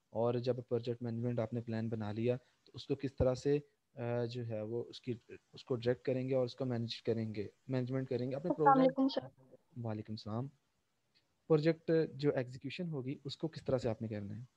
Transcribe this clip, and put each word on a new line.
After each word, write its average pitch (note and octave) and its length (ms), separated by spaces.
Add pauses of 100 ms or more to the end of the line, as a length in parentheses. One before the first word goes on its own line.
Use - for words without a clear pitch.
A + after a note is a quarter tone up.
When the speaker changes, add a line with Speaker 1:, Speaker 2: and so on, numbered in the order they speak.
(120)
Speaker 1:
और A#2+ 280
जब B2 220
प्रोजेक्ट A#2+ 400
मैनेजमेंट A#2 380
आपने A#2 200
प्लान A2+ 280
बना A2 240
लिया, A2+ 240
तो - 380
उसको C#3 200
किस C3+ 220
तरह B2+ 180
से, C#3+ 240
अ, A#2+ 680
जो A#2+ 160
है A2 220
वो A#2 180
उसकी, - 380 (340)
उसको C#3+ 200
डायरेक्ट A#2+ 300
करेंगे C3 300
और B2+ 100
उसको A#2+ 200
मैनेज A#2 360
करेंगे, A2 500 (200)
मैनेजमेंट C3 380
करेंगे B2+ 280
अपने D#3 140
Speaker 2:
अस्सलाम D4 40
Speaker 1:
प्रोग्राम। C#4 240
Speaker 2:
वालेकुम C4 300
सर। - 480 (220)
Speaker 1:
वालेकुम A2 380
सलाम। A2+ 320 (1000)
प्रोजेक्ट D#3+ 440 (220)
जो C#3+ 160
एग्जीक्यूशन C3 580
होगी C#3 380
उसको D3+ 220
किस - 180
तरह C3 120
से A#2+ 100
आपने A2 200
करना G#2 260
है, A#2+ 220